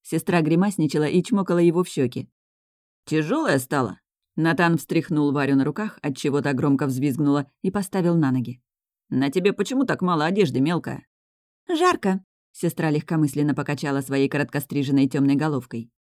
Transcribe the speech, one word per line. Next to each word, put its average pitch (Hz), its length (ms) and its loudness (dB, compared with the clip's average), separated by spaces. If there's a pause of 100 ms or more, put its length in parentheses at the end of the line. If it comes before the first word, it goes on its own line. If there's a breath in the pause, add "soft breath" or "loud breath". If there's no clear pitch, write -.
Сестра 165 400 0
гримасничала 160 680 2
и 175 140 2
чмокала 180 380 0
его 170 240 4
в 180 40 -4
щеки. - 400 -4 (800)
«Тяжелая 156 540 0
стала?» 127 400 -4 (360)
Натан 165 440 2
встряхнул 151 540 -2
Варю 139 220 0
на 135 80 4
руках, 202 380 -6
отчего 143 400 -2
та 143 120 -2
громко 139 340 0
взвизгнула, 143 580 0 (160)
и 185 80 -2
поставил 185 480 0
на 143 140 2
ноги. 123 280 -4 (500)
«На 135 200 0
тебе 190 240 0
почему 254 320 -2
так - 160 -2
мало 170 240 0
одежды, 170 360 2
мелкая?» 143 440 -2 (640)
«Жарко», 311 560 0 (280)
сестра 160 360 -2
легкомысленно 147 640 0
покачала 139 480 -4
своей 139 280 0
короткостриженной 143 800 0
темной 139 280 2
головкой. 139 560 -4 (260)